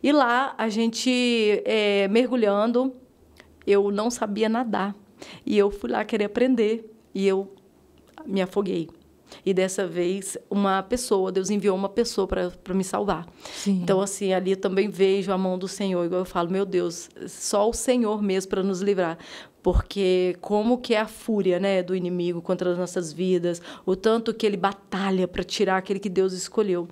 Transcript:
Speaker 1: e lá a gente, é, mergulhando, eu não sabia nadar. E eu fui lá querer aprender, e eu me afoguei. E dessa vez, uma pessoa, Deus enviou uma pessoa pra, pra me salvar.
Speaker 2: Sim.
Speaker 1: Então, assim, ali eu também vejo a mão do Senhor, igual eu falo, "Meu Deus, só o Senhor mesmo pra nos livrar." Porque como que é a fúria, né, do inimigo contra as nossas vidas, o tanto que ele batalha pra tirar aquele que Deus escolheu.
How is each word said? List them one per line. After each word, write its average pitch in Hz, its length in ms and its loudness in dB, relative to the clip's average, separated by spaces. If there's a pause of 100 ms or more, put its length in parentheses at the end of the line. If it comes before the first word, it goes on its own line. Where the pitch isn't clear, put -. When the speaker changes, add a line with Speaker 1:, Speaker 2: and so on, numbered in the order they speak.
Speaker 1:
e 254 80 2
lá 269 460 4
a 220 140 0
gente, 226 960 2
é, 202 420 2
mergulhando, 233 880 2 (720)
eu 202 240 4
não 208 200 0
sabia 214 380 -2
nadar. 220 460 -2 (500)
E 214 140 0
eu 202 120 4
fui 233 200 -6
lá 233 140 0
querer 214 200 0
aprender, 226 640 2 (240)
e 196 140 0
eu 196 260 -2 (720)
me 190 160 -2
afoguei. 185 460 -2 (580)
E 190 80 2
dessa 190 320 0
vez, 175 500 -2 (140)
uma 196 320 2
pessoa, 190 480 0
Deus 190 180 -2
enviou 202 280 2
uma 196 120 -2
pessoa 202 380 -2
pra, 185 240 -2
pra - 240 -10
me 190 100 2
salvar. 190 400 -2 (280)
Speaker 2:
Sim. 196 300 0
Speaker 1:
Então, 190 180 4
assim, 196 320 -2
ali 185 200 0
eu 190 40 0
também 196 320 0
vejo 190 440 2
a 185 60 0
mão 185 180 0
do 185 120 -6
Senhor, 190 360 -2
igual 180 180 -2
eu - 20 -2
falo, 175 260 -4
"Meu 190 160 0
Deus, 175 420 -4 (200)
só 208 420 0
o - 20 -4
Senhor 226 500 0
mesmo 190 280 0
pra 190 140 0
nos 190 160 0
livrar." 180 360 0 (460)
Porque 185 760 2
como 214 380 2
que 247 160 -2
é 214 60 2
a 220 60 0
fúria, 196 540 0
né, 190 220 2
do 180 140 -4
inimigo 175 460 -2
contra 180 300 0
as 175 60 0
nossas 175 340 -4
vidas, 170 500 0 (240)
o 185 100 2
tanto 220 380 2
que 226 100 -4
ele 202 140 2
batalha 190 680 0
pra 180 160 -6
tirar 190 360 0
aquele 190 220 -4
que 202 100 -4
Deus 190 240 2
escolheu. 180 580 -2